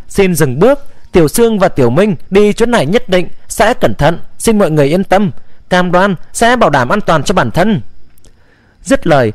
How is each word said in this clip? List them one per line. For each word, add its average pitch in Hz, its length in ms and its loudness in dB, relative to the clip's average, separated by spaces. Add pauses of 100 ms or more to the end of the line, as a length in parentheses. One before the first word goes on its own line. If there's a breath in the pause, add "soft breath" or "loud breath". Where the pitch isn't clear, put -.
xin 190 280 -2
dừng 139 240 0
bước, 262 200 4 (320 soft breath)
Tiểu 165 160 4
Sương 226 320 0
và 185 80 2
Tiểu 127 220 2
Minh 180 260 0 (140)
đi 208 240 4
chuyến 240 180 0
này 208 140 0
nhất 220 240 -2
định 185 180 0 (200 soft breath)
sẽ 226 260 0
cẩn - 200 0
thận, 160 260 0 (180)
xin 220 200 0
mọi 185 140 2
người 151 160 2
yên 180 160 0
tâm, 190 280 0 (380 soft breath)
cam 180 220 0
đoan 180 240 2 (180 soft breath)
sẽ 240 220 2
bảo 226 140 2
đảm 131 200 0
an 208 120 0
toàn 160 220 0
cho 202 100 0
bản 147 180 0
thân." 180 300 0 (1040 soft breath)
Dứt - 240 0
lời, 131 280 2